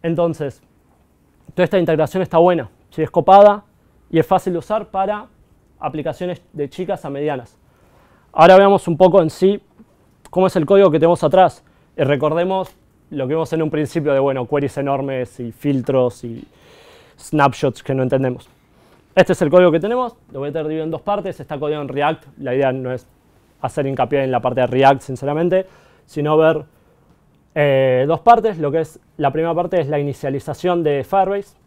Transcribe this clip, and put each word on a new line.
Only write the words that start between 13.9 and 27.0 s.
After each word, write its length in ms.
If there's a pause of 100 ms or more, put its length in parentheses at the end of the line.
de, 40
bueno, 300
queries 300
enormes 600
y 120
filtros 720
y 220 (720)
snapshots 640
que 120
no 80
entendemos. 460 (680)
Este 200
es 80
el 80
código 200
que 80
tenemos, 380 (160)
lo 80
voy 80
a 40
tener 140
dividido 180
en 60
dos 120
partes, 360
está 220
codiado 220
en 60
React, 360 (140)
la 160
idea 180
no 200
es 140 (540)
hacer 260
hincapié 380
en 80
la 80
parte 220
de 40
React, 360
sinceramente, 640 (400)
sino 300
ver, 280 (920)